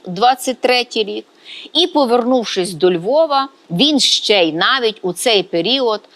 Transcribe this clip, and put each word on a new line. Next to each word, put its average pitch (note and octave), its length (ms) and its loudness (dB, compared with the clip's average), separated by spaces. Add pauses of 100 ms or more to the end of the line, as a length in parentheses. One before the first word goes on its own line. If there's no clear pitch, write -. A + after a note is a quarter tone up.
двадцять B3 540 0
третій B3 440 0
рік. G#3 220 -10 (460)
І, E4+ 140 2
повернувшись A#3+ 880 0
до F3+ 200 2
Львова, C4+ 560 0 (220)
він C4 300 2
ще - 440 2
й D#3+ 80 0
навіть A3 500 0
у F3+ 100 -2
цей G#3 300 0
період G#3+ 580 -2 (160)